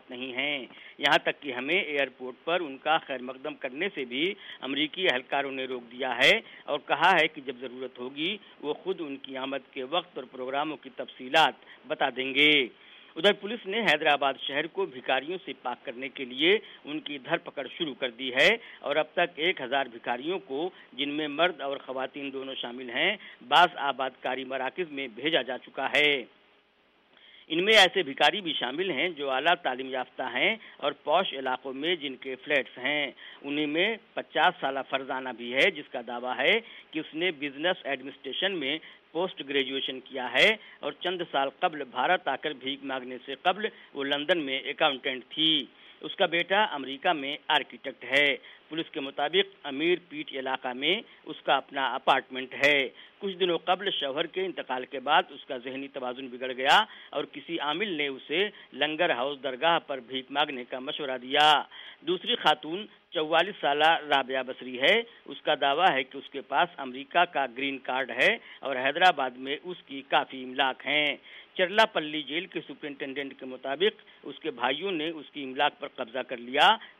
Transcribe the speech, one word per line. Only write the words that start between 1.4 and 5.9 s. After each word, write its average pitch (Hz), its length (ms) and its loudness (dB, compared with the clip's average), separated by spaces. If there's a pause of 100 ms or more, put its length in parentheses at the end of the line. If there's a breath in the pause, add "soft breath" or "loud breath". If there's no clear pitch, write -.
کہ 139 120 -6
ہمیں 127 280 0
ایئرپورٹ 131 640 -4
پر 170 140 2
ان 139 180 -6
کا 156 200 2
خیر 131 240 -4
مقدم 131 340 -10
کرنے 143 400 -6
سے 139 100 -6
بھی 143 280 -2 (280 loud breath)
امریکی 151 500 -2
اہلکاروں 139 400 -2
نے 135 140 -6
روک 127 260 -8